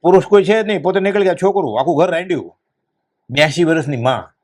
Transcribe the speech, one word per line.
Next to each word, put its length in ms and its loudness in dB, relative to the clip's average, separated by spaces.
પુરુષ 220 4
કોઈ 200 4
છે 200 0
જ 20 -4
નહીં, 160 -4
પોતે 180 -2
નીકળી 260 0
ગયા, 80 0
છોકરું, 460 -2
આખું 180 0
ઘર 140 2
રાંડ્યું, 440 -6
બ્યાસી 340 2
વર્ષની 340 0
માં. 360 -2